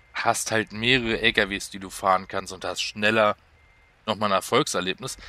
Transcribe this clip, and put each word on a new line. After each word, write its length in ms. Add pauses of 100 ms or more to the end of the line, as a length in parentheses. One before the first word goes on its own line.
(140)
hast 380
halt 200
mehrere 500
L 120
K 160
Ws, 200
die 100
du 100
fahren 380
kannst 260
und 100
hast 180
schneller 540 (720)
nochmal 240
ein 60
Erfolgserlebnis. 840 (120)